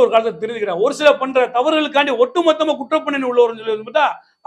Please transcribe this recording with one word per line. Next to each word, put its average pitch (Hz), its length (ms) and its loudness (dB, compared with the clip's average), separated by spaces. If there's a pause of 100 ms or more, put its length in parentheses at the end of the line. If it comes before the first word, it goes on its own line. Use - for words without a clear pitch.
ஒரு 220 60 2
காலத்தை 226 220 2
திருந்திக்கிறாங்க. 202 540 -4
ஒரு 277 80 -2
சில 294 160 4 (100)
பண்ற 262 260 0
தவறுகளுக்காண்டி 285 680 0 (100)
ஒட்டுமொத்தமா 311 580 2
குற்றப்பின்னணி 285 480 -4
உள்ளவர்னு 233 340 2
சொல்லி 220 240 -6
பார்த்தா 285 200 2 (400)